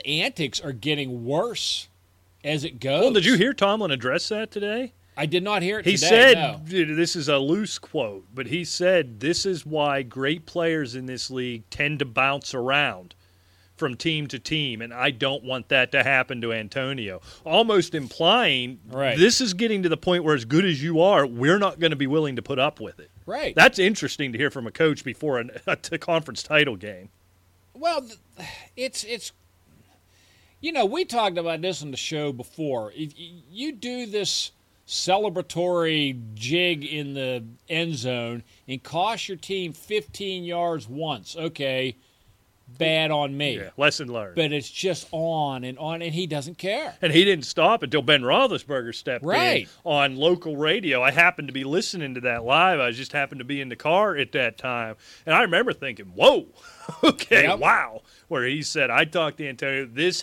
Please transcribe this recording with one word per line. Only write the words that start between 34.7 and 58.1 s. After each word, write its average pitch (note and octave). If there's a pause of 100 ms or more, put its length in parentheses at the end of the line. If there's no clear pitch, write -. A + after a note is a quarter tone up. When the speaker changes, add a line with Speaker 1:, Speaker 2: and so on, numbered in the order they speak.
Speaker 1:
celebratory E3+ (140)
jig D3+
in C#3+
the B2+ (260)
end E3
zone A#2+ (240)
and C3
cost F#3+
your F#3+
team F#3
fifteen G3+
yards E3+
once, C#3
okay, C3+ (840)
bad D#3+
on C#3+
me. C#3
Speaker 2:
Yeah, F#2+
lesson C#3+
learned. G#2
Speaker 1:
But D#3
it's D3
just -
on D#3
and B2+
on, E3
and E3+
he F3
doesn't D3+
care. A3
Speaker 2:
And D#3+
he E3+
didn't F#3
stop F#3+
until C#3+
Ben C3+
Roethlisberger C#3
stepped B2
in D3+
Speaker 1:
Right. C#4 (160)
Speaker 2:
on C#3
local D#3+
radio. D#3
I C3
happened E3
to B2+
be C3+
listening D3+
to B2
that A#2+
live. D#3+
I B2
just B2+
happened C#3+
to B2
be C#3
in C3
the A#2
car F3+
at C3+
that B2
time. A#2 (300)
And D#3+
I F#3+
remember G3+
thinking, A2
"Whoa, F#3+ (280)
<laughs> -
okay, A#3+
Speaker 1:
Yep. F#3
Speaker 2:
wow." D3+ (260)